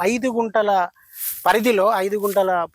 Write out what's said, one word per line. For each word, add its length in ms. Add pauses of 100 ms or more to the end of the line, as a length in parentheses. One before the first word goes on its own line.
ఐదు 280
గుంటల 600 (580)
పరిధిలో, 480
ఐదు 220
గుంటల 580